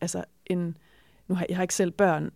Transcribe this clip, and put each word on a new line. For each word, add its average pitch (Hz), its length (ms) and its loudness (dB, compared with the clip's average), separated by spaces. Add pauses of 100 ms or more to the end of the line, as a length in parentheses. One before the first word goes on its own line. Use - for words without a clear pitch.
altså 175 240 -4 (220)
en, 175 300 -2 (520)
nu 185 60 0
har, 180 140 0
jeg 180 80 -2
har 185 80 0
ikke 180 100 -4
selv 180 160 2
børn, 165 460 2